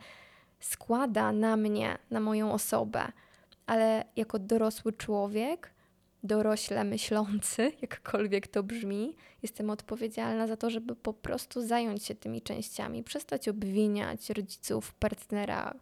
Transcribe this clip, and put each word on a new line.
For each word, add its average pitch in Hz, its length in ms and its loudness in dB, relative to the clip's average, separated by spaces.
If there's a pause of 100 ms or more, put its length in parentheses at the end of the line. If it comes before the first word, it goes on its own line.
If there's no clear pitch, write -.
(600)
składa 220 720 0
na 220 260 4
mnie, 214 400 2 (140)
na 226 80 0
moją 214 340 2
osobę, - 580 0 (540)
ale 220 400 4 (100)
jako 220 240 0
dorosły 220 540 2
człowiek, 214 800 -2 (500)
dorośle 214 600 4
myślący, 214 880 2
<laughs> - 80 -10
jakkolwiek 202 680 -2
to 202 160 0
brzmi, 214 520 -4 (280)
jestem 214 260 -4
odpowiedzialna 226 800 -2
za 220 100 -2
to, 233 120 0
żeby 226 260 -4
po 214 180 -4
prostu - 480 -4
zająć 226 420 0
się 214 120 -6
tymi 226 260 -6
częściami, 233 640 -6
przestać 277 460 -4
obwiniać 208 800 0
rodziców, 208 640 -4
partnera, - 880 -2